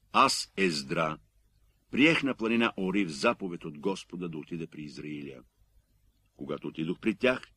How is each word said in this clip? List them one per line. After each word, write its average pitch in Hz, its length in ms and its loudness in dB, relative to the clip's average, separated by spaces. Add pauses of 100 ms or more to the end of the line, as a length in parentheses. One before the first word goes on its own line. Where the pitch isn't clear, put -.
(120)
Аз, - 460 4
Ездра, 78 600 0 (760)
приех 143 320 4
на 131 120 0
планина 117 420 2
Орив 95 320 0
заповед 90 560 -2
от 76 140 -10
Господа 92 500 -4
да 80 80 -8
отида 80 300 -8
при 76 160 -14
Израиля. 71 600 -12 (920)
Когато 71 320 -8
отидох 80 320 -4
при 110 160 0
тях, 127 260 2 (160)